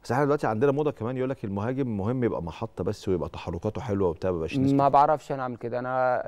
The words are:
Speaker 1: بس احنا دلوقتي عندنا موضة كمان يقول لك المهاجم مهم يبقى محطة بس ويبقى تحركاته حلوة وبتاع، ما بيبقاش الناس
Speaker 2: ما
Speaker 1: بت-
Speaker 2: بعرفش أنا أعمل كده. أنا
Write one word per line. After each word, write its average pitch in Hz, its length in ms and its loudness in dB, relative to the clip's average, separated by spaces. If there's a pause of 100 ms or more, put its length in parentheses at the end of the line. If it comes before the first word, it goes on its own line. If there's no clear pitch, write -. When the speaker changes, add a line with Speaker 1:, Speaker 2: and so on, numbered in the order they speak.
Speaker 1:
بس - 80 -2
احنا 139 120 4
دلوقتي 147 220 2
عندنا 117 260 4
موضة 151 180 0
كمان 127 260 -6
يقول 127 140 -2
لك 127 140 -8
المهاجم 113 520 -2
مهم 120 280 0
يبقى 98 180 0
محطة 85 420 -8
بس 101 240 -4
ويبقى 80 200 0
تحركاته 87 520 -6
حلوة 98 280 0
وبتاع، 92 220 -2
ما 90 40 0
بيبقاش 82 220 -4
الناس 135 160 2
Speaker 2:
ما 139 160 4
Speaker 1:
بت- 135 60 4
Speaker 2:
بعرفش 147 380 4
أنا 135 100 -6
أعمل 123 140 -6
كده. 120 220 -6
أنا 127 500 0